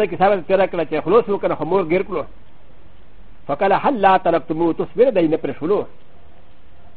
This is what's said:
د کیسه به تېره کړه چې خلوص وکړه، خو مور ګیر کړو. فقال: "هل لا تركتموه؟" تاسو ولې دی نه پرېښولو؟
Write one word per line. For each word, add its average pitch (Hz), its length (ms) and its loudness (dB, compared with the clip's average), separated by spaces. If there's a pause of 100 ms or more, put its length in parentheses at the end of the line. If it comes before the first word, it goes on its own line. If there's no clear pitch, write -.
د 165 40 -2
کیسه 170 200 2
به 190 200 2
تېره 190 220 4
کړه 170 180 -2
چې 147 160 -2
خلوص 214 240 4
وکړه، 190 240 0
خو 151 120 -4
مور 185 180 2
ګیر 175 260 0
کړو. 170 140 -4 (1200)
فقال: 196 260 2
"هل 208 280 2
لا 190 160 8
تركتموه؟" 165 560 2
تاسو 160 240 -4
ولې 247 160 6
دی 170 140 4
نه 156 100 2
پرېښولو؟ 151 480 -2 (1120)